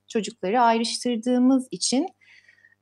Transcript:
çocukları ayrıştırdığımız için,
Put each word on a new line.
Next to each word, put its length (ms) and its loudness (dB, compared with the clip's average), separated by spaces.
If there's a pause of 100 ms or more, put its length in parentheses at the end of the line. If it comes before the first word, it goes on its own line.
çocukları 540 -2
ayrıştırdığımız 1120 2
için, 360 -2 (760)